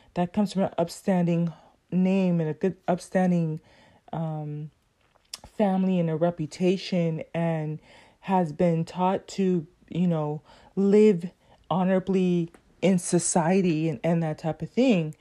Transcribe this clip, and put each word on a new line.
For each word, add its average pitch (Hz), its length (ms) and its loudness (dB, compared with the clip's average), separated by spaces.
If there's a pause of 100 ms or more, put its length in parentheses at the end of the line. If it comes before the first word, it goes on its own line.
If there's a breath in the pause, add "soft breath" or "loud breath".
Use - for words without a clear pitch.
(140 soft breath)
that 180 180 -2
comes 208 220 -2
from 190 80 -2
an - 160 -2
upstanding 170 760 0 (400 loud breath)
name 185 480 2
and 156 100 -2
a 151 40 -4
good 180 240 -4 (100)
upstanding, 175 720 0 (540 soft breath)
um, 151 580 -8 (840)
family 190 420 2
and 165 100 0
a 160 60 -2
reputation 170 1080 -2 (100)
and 160 460 -4 (420 soft breath)
has 185 320 0
been 165 320 0
taught 185 420 -2
to, 180 400 -2 (220)
you 180 180 -2
know, 151 340 -2 (360 soft breath)
live 196 540 4 (380 soft breath)
honorably 185 800 0 (320)
in 185 160 4
society 170 920 0
and, 156 160 -4
and 165 200 0
that 156 160 -6
type 160 240 -6
of 156 80 -8
thing. 185 500 0